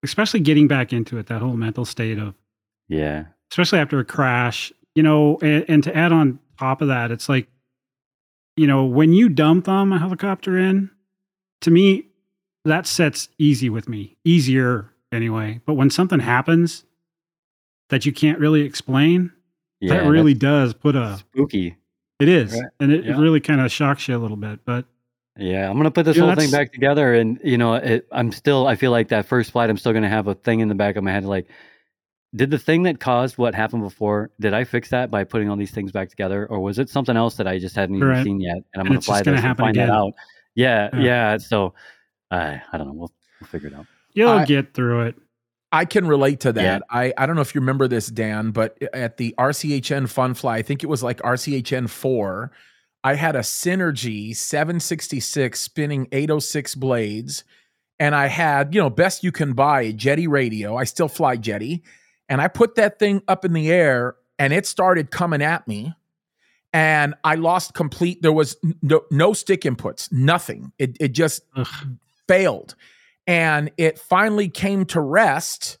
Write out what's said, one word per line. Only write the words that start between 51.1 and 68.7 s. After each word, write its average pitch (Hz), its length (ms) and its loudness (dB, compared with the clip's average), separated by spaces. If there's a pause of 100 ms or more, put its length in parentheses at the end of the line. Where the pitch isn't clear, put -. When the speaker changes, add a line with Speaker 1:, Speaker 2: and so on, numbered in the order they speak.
Speaker 3:
R 127 120 0
C 143 180 -6
H 131 180 -6
N 127 140 -4
four, 113 640 -6 (540)
I 135 100 4
had 151 220 -2
a 123 40 -2
Synergy 123 920 -4
seven 156 460 -4
sixty-six 139 800 -6
spinning 147 500 -6
eight 143 200 -2
oh 151 100 0
six - 340 -8
blades, 123 720 -6 (560)
and 147 140 0
I 143 120 2
had, 143 480 0
you 208 60 4
know, 147 100 2
best 175 320 0
you 185 80 -2
can 143 220 -4
buy, 131 400 0
Jetty 139 340 0
radio. 110 500 -2
I 127 80 -4
still 160 240 -4
fly 135 280 -2
Jetty, 113 460 -6 (480)
and 135 100 0
I 160 80 0
put 226 260 0
that 208 240 0
thing 202 300 2
up 185 160 0
in 175 80 -2
the 160 180 0
air, 135 460 2 (220)
and 139 160 2
it 196 120 -2
started 180 440 0
coming 165 320 -2
at 160 260 -4
me, 110 260 -8 (800)
and 156 420 2 (100)
I 156 120 2
lost 165 380 -2
complete, 170 480 -4
there 160 100 4
was 156 320 0
n-, 165 180 0